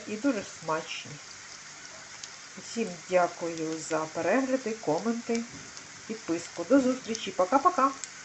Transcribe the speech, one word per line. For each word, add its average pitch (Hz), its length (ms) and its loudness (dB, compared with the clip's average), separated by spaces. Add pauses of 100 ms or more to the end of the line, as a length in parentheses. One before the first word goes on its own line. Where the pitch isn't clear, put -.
і 208 80 -4
дуже 214 280 2
смачні. 160 680 -4 (1500)
Усім 226 300 -2 (220)
дякую 170 680 2
за 156 200 0
перегляди, 214 720 2
коменти, 226 720 0 (640)
підписку. 170 640 -4
До 269 100 10
зустрічі. 247 520 0
Пока-пока! 277 600 6 (340)